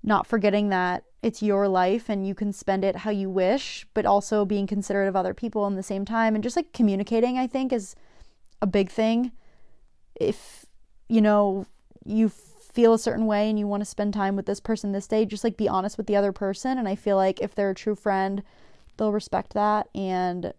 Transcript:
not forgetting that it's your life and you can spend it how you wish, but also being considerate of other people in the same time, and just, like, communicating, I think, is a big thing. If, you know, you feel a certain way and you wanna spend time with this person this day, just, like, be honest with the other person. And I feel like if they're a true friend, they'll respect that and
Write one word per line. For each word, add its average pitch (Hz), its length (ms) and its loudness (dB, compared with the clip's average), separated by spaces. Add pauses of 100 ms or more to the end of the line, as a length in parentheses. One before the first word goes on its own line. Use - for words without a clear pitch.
not 208 220 2
forgetting 208 440 2
that 180 340 -2 (180)
it's 220 220 -2
your 202 240 2
life 190 420 2
and 196 160 -2
you 196 80 -4
can 202 200 -4
spend 190 320 -2
it 196 100 2
how 214 160 -4
you 196 180 -2
wish, 190 640 0
but 214 120 0
also 202 400 2
being 196 200 -2
considerate 196 440 -2
of 190 60 -4
other 185 180 0
people 214 340 -4
in 202 80 -2
the 190 80 -6
same 196 220 -4
time, 220 300 2
and 214 80 -2
just, 247 120 -2
like, 339 180 -2
communicating, 226 640 2
I 254 100 0
think, 262 260 -2
is 202 220 -6 (680)
a 208 60 0
big 190 220 2
thing. 233 420 0 (840)
If, - 500 -4 (420)
you 226 140 4
know, 208 440 4 (400)
you 220 240 2
feel - 640 2
a 220 60 2
certain 220 260 -2
way 214 240 2
and 214 100 0
you 208 80 -2
wanna 202 180 -2
spend 208 280 -4
time 202 220 0
with 190 100 -4
this 202 140 -2
person 214 320 -4
this 196 160 -4
day, 220 180 2
just, 208 180 -10
like, 226 140 -2
be 214 100 0
honest 190 300 -2
with 202 100 -6
the 208 80 2
other 202 160 4
person. 202 460 -4
And 226 100 -2
I 196 80 -2
feel 202 220 0
like 190 240 2
if 202 120 -6
they're 202 160 0
a 190 60 -2
true 214 200 -4
friend, 196 480 -2 (540)
they'll 214 140 0
respect 202 420 -4
that 208 400 0
and 180 640 -4